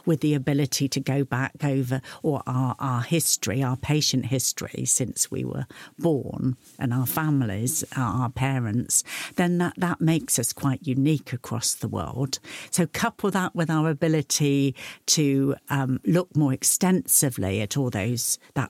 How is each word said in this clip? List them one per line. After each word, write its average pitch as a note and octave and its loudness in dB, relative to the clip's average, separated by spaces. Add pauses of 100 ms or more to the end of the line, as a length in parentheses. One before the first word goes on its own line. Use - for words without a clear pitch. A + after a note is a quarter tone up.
with E3 2
the D3+ 2
ability C#3+ 0
to C3+ -2
go C#3 0
back C3 -4 (100)
over, C3+ 0 (200)
or D3 0
our, B2+ 0
our B2+ -2
history, C3+ 0
our B2+ 0
patient D3 0
history - -2
since - 0
we - -4
were - -6 (340)
born, C3 0 (200)
and A#2+ -2
our B2+ 0
families, B2+ 0 (120)
our, B2 0
our A#2 -2
parents, B2 0 (340)
then F3 2
that, F3 0
that F3 0
makes D#3+ 2
us A#2 -2
quite C3+ -2
unique C3+ 2
across A#2+ -4
the - -4
world. G#2 -4 (320)
So E3+ 2 (120)
couple A3 0
that F#3 0
with E3 0
our D#3 4
ability C#3+ 2 (320)
to, C3+ 4 (160)
um, C3+ 0
look F3+ 2
more D3 4
extensively B2+ 2
at G#2+ -2
all C3 0
those A#2 -2 (140)
that C3 -2